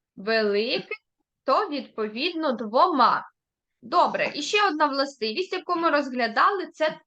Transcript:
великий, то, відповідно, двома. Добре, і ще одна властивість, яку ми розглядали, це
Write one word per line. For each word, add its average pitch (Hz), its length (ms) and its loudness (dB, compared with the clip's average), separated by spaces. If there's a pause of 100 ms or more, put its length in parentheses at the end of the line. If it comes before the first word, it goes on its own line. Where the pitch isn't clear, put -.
(160)
великий, 220 800 0 (460)
то, 359 260 0
відповідно, 277 840 -4
двома. 240 760 2 (520)
Добре, 240 540 0
і 294 60 -6
ще 415 260 2
одна 302 180 2
властивість, 277 680 -4
яку 359 220 -4
ми 330 140 0
розглядали, 277 760 0
це 320 400 -2